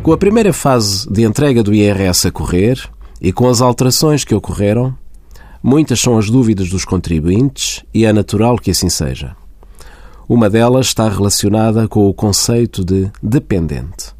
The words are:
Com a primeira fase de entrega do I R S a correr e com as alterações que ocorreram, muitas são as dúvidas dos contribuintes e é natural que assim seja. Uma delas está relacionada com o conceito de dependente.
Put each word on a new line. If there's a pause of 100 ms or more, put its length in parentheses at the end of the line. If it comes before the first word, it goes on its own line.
Com
a
primeira
fase
de
entrega
do
I
R
S
a
correr (320)
e
com
as
alterações
que
ocorreram, (640)
muitas
são
as
dúvidas
dos
contribuintes (100)
e
é
natural
que
assim
seja. (920)
Uma
delas
está
relacionada
com
o
conceito
de (100)
dependente.